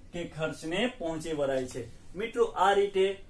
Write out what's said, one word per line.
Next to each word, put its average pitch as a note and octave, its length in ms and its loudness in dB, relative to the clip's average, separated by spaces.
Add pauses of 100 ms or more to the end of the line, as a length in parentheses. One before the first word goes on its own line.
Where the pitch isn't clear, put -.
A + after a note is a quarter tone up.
(120)
કે E3+ 120 -6
ખર્ચને E3 760 -2
પહોંચી D#3+ 340 -4
વળાય C3+ 340 0
છે. - 480 -12
મિત્રો, A3+ 300 0
આ G3 280 4
રીતે G3 580 2